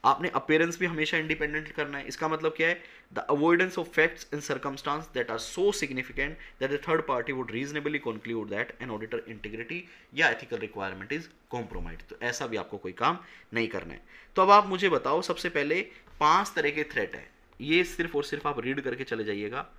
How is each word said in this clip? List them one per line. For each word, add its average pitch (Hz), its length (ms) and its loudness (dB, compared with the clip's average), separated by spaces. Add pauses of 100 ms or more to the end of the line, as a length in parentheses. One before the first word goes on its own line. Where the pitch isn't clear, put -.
आपने 143 240 4
अपीयरेंस 160 500 2
भी 185 60 0
हमेशा 160 320 0
इंडिपेंडेंट 156 540 -2
करना 143 260 -4
है। 139 100 -8
इसका 156 200 -4
मतलब 156 240 0
क्या 160 160 2
है? 170 160 0 (300)
The - 220 0
avoidance 170 440 4
of 160 60 -4 (140)
facts 160 340 2
and 147 80 -6 (100)
circumstance 143 520 -4 (140)
that 117 80 2
are 113 140 -4
so 196 340 0 (100)
significant 135 480 -4 (320)
that 135 60 0
the 147 100 0 (100)
third 160 120 4 (100)
party 139 200 0
would 127 200 -4
reasonably 143 560 -4
conclude 110 460 -4
that 113 180 -4 (120)
an 117 140 -6
auditor 110 220 -6 (100)
integrity 113 520 -10 (340)
या 143 240 4
ethical 151 200 -6
requirement 95 480 -8
is 151 140 -4 (340)
compromised। 85 540 -8
तो - 120 -16
ऐसा 120 260 -2
भी 113 100 -4
आपको 98 200 -6
कोई 92 140 -8
काम 151 280 0 (340)
नहीं 113 140 2
करना 85 260 -6
है। - 80 -14 (340)
तो 190 60 6
अब 190 100 8
आप 202 140 10
मुझे 190 240 2
बताओ, 147 320 2
सबसे 175 280 -2
पहले 156 320 0 (380)
पांच 165 360 6
तरह 147 160 2
के 147 120 -2
थ्रेट 107 320 -2
है, - 160 -16 (300)
ये 160 220 4
सिर्फ 165 320 -2
और 143 80 2
सिर्फ 147 240 -4
आप 143 120 0
रीड 131 220 -2
करके 123 220 -4
चले 113 200 -2
जाइएगा 104 560 -4